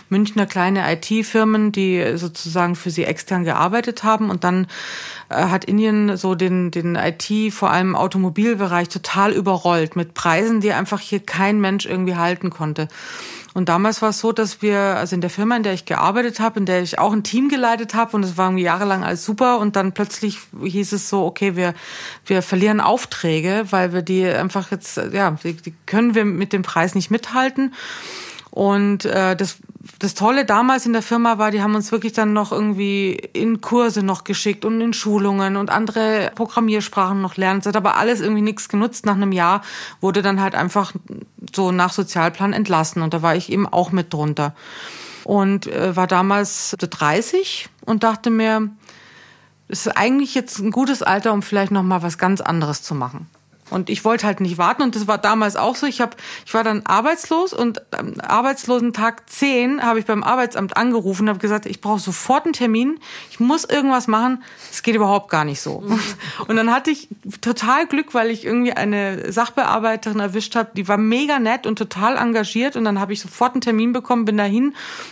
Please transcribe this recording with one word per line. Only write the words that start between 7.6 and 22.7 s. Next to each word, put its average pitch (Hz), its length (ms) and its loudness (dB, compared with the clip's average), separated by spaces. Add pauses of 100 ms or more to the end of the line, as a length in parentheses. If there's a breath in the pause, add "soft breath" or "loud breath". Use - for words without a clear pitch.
allem 185 260 2
Automobilbereich, 185 920 0
total 196 420 0
überrollt 175 640 0
mit 170 160 -4
Preisen, 202 480 2
die 202 140 2
einfach 196 260 -2
hier 202 200 -4
kein 196 380 0
Mensch 196 280 0
irgendwie 185 300 -2
halten 175 340 -2
konnte. 156 380 -4 (640 loud breath)
Und 180 140 0
damals 202 340 2
war 220 80 4
es 208 100 -4
so, 226 100 0
dass 226 320 -2
wir, 208 160 2
also 185 380 0
in 175 40 0
der 175 100 -2
Firma, 220 260 0
in 220 80 0
der 196 80 0
ich 180 120 -6
gearbeitet 233 540 0
habe, 220 220 0
in 190 60 0
der 180 160 2
ich - 180 -4
auch 202 120 2
ein 208 120 0
Team 262 240 2
geleitet 233 460 0
habe, 226 200 0
und 202 80 2
es 180 140 -4
war 185 100 2
irgendwie 185 160 2
jahrelang 185 400 0
alles 175 220 -4
super, 247 340 2
und 208 160 0
dann 190 180 0
plötzlich 208 460 -4 (240)
hieß 196 300 -2
es 202 160 -4
so, 196 160 0
„Okay, 190 320 -2
wir, 175 180 0 (520 loud breath)
wir 185 160 2
verlieren 208 380 2